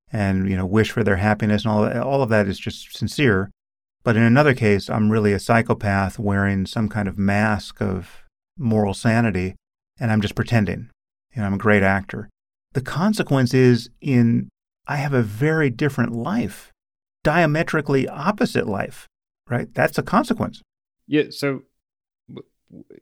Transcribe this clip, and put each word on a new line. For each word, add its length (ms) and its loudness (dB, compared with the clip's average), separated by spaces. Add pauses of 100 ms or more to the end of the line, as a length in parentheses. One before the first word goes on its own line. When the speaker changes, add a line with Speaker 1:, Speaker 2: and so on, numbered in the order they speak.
(120)
Speaker 1:
and, 380 -2
you 80 -2
know, 80 -2
wish 260 2
for 120 -2
their 140 2
happiness 460 0
and 80 -2
all, 300 0
all 200 0
of 80 0
that 180 4
is 120 -6
just 380 -12
sincere. 520 0 (540)
But 140 2
in 60 4
another 300 6
case, 360 0
I'm 200 0
really 220 2
a 80 0
psychopath 800 0
wearing 460 0
some 240 -2
kind 180 -4
of 100 -8
mask 640 0
of 420 -6 (340)
moral 360 0
sanity, 640 0 (440)
and 120 -2
I'm 80 2
just 160 -2
pretending. 540 -2 (440)
You 80 -8
know, 60 -4
I'm 60 -2
a 40 -2
great 260 4
actor. 460 -2 (440)
The 80 -2
consequence 720 0
is 360 4 (100)
in, 500 2 (380)
I 80 -6
have 180 -4
a 80 2
very 480 0
different 440 -2
life, 580 -6 (520)
diametrically 840 0
opposite 580 -2
life, 420 -8 (420)
right? 240 -4
That's 240 -2
a 60 0
consequence. 580 -4 (440)
Speaker 2:
Yeah, 240 0
so 340 -6 (680)
w-, 180 -18 (220)
w-, 160 -20 (160)